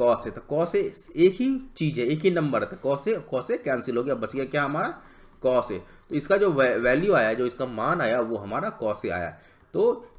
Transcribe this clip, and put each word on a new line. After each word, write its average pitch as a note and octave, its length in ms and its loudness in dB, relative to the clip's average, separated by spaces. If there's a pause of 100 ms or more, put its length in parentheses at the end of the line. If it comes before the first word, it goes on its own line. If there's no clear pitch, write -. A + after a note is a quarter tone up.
cos A#2+ 260 2
A, - 0 -
तो A2+ 280 -8
cos F3 160 0
A B2+ 200 0 (240)
एक F#3 180 6
ही C4 440 -2
चीज़ D3+ 220 0
है, A#2+ 80 0
एक D#3 140 -2
ही F#3+ 100 4
नंबर C#3+ 320 0
है, - 100 -6
तो C3+ 160 -4
cos C#3 180 -2
A, A3 100 0
cos C3 340 -6
A A#3+ 120 -2
कैंसिल B2 340 -2
हो A#2+ 60 0
गया, C3+ 120 -2
बच A2+ 200 -6
गया C3+ 100 -2
क्या C#3+ 180 -2
हमारा? E3+ 380 -4 (440)
cos B2+ 200 2
A। F#2+ 140 -6 (300)
तो D#3 60 -4
इसका F#3+ 220 2
जो G3 140 4
वै-, C3 260 4
वैल्यू C#3 360 4
आया, A2+ 200 4
जो B2 120 0
इसका B2+ 200 -4
मान B2+ 360 -2
आया, A#2+ 200 2
वो A2+ 160 -4
हमारा A#2 420 -6
cos G#2+ 260 -4
A G2+ 40 -2
आया। E2+ 280 -6 (360)
तो A3 460 0